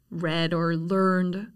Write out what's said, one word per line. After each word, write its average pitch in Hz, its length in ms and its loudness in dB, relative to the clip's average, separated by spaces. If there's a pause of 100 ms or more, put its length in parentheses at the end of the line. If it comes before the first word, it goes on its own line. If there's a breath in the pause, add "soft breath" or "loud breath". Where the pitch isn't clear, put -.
(100)
read 165 420 -2
or 165 220 0
learned 185 800 0